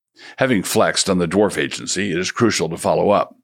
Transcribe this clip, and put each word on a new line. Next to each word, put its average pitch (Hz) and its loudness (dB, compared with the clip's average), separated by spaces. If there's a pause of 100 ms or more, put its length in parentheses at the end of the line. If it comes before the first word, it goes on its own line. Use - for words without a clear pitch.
(380)
Having 127 2
flexed 95 0
on 92 2
the 87 0
dwarf 92 2
agency, 78 -4
it 82 -2
is 90 -4
crucial 98 0
to 85 -8
follow 87 0
up. - 0